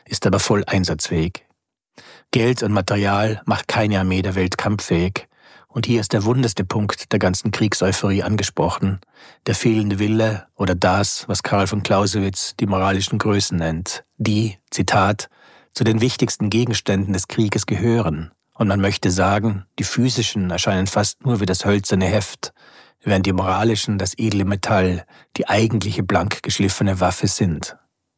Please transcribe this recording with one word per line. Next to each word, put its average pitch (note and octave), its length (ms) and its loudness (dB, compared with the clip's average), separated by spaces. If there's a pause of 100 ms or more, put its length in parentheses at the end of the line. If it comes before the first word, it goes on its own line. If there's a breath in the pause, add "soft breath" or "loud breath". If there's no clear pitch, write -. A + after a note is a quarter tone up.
ist - 200 -4
aber G2 140 4
voll G2+ 260 2
einsatzfähig. F2 800 -2 (840 loud breath)
Geld B2 320 2
und G#2 80 0
Material G2+ 760 0
macht - 220 -2
keine G#2+ 320 0
Armee F#2 220 2
der F#2 140 -4
Welt F2+ 220 0
kampffähig. G2 680 -2 (400 soft breath)
Und - 180 -4
hier A2+ 140 2
ist - 140 -2
der G#2 100 2
wundeste A#2 400 2
Punkt - 480 -4
der G#2 80 2
ganzen F#2+ 320 0
Kriegseuphorie G2 720 0
angesprochen, F#2+ 800 -2 (440 loud breath)
der G#2+ 100 0
fehlende G#2+ 440 2
Wille G#2+ 560 0
oder F#2 180 0
das, F#2 540 0
was - 160 -2
Karl G2 240 0
von G#2 160 -2
Clausewitz G2 760 0
die - 80 0
moralischen G2 540 0
Größen G2+ 380 0
nennt, E2 480 -4 (100)
die, G#2+ 420 0 (140)
Zitat, G2+ 580 0 (440 soft breath)
„zu - 100 -2
den A2 160 4
wichtigsten A2+ 500 0
Gegenständen G2+ 640 0
des F#2+ 160 -2
Krieges G#2 380 0
gehören.“ F#2 640 0 (220)
Und G#2+ 160 0
man G2 100 2
möchte G2 320 0
sagen, G2 540 0 (120)
die F#2+ 60 -4
physischen A2 640 0
erscheinen F#2+ 380 0
fast - 380 -2
nur A#2+ 160 2
wie G#2 40 0
das F#2 200 -2
hölzerne G2+ 400 2
Heft, - 480 -4 (500 loud breath)
während F#2+ 220 0
die F#2+ 80 2
moralischen G2+ 640 0
das F#2 200 -4
edle G2+ 280 0
Metall, F#2 600 0 (300 soft breath)
die - 140 -2
eigentliche G#2+ 540 0
blank F#2 380 -2
geschliffene F#2+ 600 0
Waffe F#2 260 2
sind. F2 480 -2 (420)